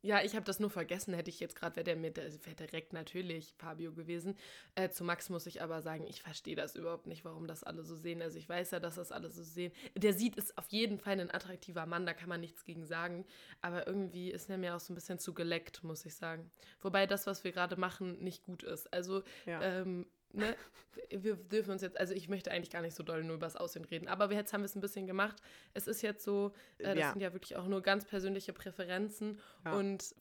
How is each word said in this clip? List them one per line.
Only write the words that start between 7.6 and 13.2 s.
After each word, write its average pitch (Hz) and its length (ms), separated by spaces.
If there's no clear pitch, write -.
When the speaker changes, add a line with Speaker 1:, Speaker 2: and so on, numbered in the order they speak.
Speaker 1:
alle 160 200
so 165 120
sehen. 165 260
Also 165 160
ich 160 100
weiß 175 240
ja, 180 80
dass 165 160
das 175 160
alle 165 200
so 170 120
sehen. 170 300
Der 202 180
sieht, 208 220
ist - 240
auf - 100
jeden 208 300
Fall 196 200
ein 175 140
attraktiver 175 540
Mann, 175 180
da 170 80
kann 170 160
man 170 100
nichts 170 240
gegen 165 220
sagen. 170 400